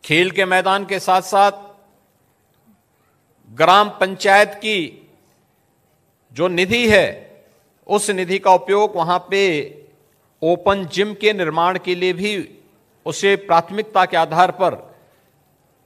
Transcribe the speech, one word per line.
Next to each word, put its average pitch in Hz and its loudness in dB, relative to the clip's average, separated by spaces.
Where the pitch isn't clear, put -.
खेल 175 2
के 190 -2
मैदान 190 0
के 196 -6
साथ-साथ 190 0
ग्राम 180 4
पंचायत 196 2
की 202 -6
जो 151 -2
निधि 190 0
है, 175 2
उस 208 -2
निधि 185 -4
का 190 4
उपयोग 202 0
वहां 175 -2
पे 180 -4
ओपन 175 0
जिम 202 -4
के 208 0
निर्माण 175 -2
के 180 -4
लिए 180 -2
भी 190 -6
उसे 196 0
प्राथमिकता 190 0
के 180 -4
आधार 165 2
पर - -4